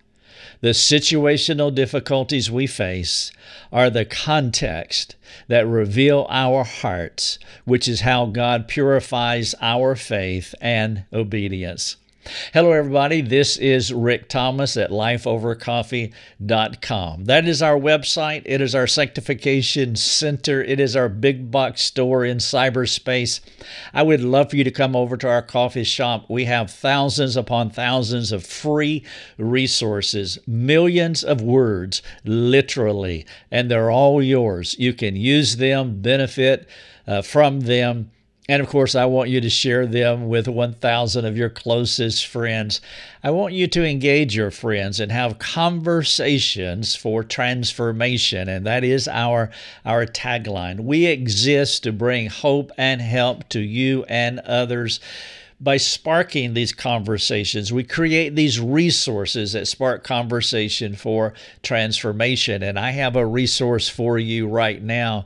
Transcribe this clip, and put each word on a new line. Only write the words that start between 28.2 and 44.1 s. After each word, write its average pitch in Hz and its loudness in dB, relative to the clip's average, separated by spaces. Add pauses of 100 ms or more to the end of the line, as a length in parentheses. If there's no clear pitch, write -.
of 92 -4
free 151 -2 (340)
resources, 110 0
millions 165 2
of 131 0
words, 110 2 (220)
literally, 110 0 (280)
and 120 0
they're 113 2
all 139 6
yours. 120 2
You 123 2
can 107 -4
use 120 2
them, 131 0
benefit, 131 2 (380)
uh, 101 -2
from 143 2
them. 120 0 (380)
And 139 2
of 127 -4
course, 135 2
I 127 4
want 127 2
you 127 2
to 117 0
share 127 2
them 120 0
with 113 0
one 120 -2
thousand 120 0
of 110 -2
your 117 0
closest 117 -2
friends. 110 -4 (440)
I 143 0
want 185 -2
you 180 2
to 175 0
engage 143 2